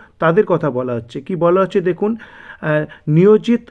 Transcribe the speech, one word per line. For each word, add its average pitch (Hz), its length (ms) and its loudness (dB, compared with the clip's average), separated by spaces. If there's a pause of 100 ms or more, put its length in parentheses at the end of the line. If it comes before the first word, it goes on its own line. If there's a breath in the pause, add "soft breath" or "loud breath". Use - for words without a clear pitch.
(180 loud breath)
তাদের 170 280 2
কথা 160 240 -2
বলা 123 240 -4
হচ্ছে। 117 260 -10
কি 180 160 -8
বলা 170 240 2
হচ্ছে 190 200 -2
দেখুন, 180 360 -2
আহ, - 720 -6 (220 loud breath)
"নিয়োজিত 214 520 4 (100)